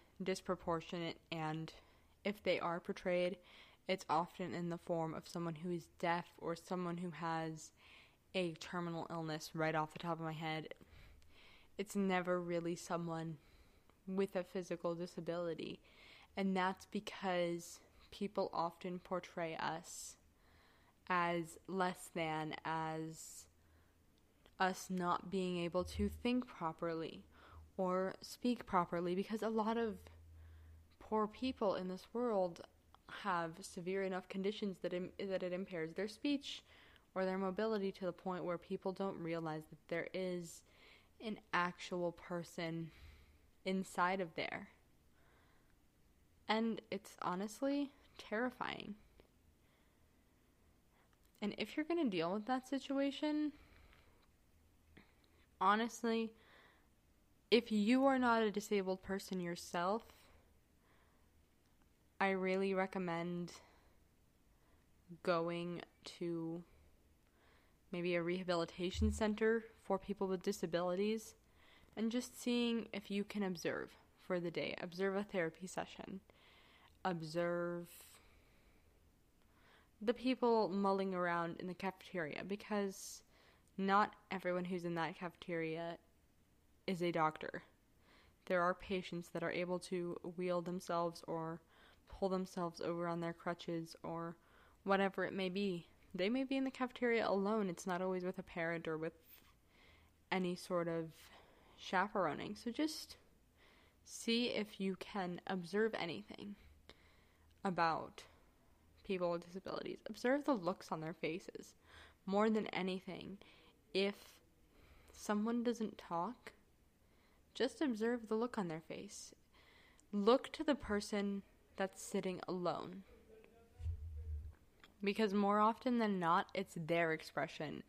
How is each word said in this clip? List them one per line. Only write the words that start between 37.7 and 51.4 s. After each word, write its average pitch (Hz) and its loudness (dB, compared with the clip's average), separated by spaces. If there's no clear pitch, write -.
to - -6
the 175 2
point 180 -4
where 175 0
people 190 -2
don't 196 -2
realize 165 -2
that - -20
there 165 0
is 180 -4
an 214 -4
actual 175 2
person 165 -4
inside 190 2
of 170 -2
there. - -4
And 220 2
it's - -6
honestly 277 -2
terrifying. 214 -4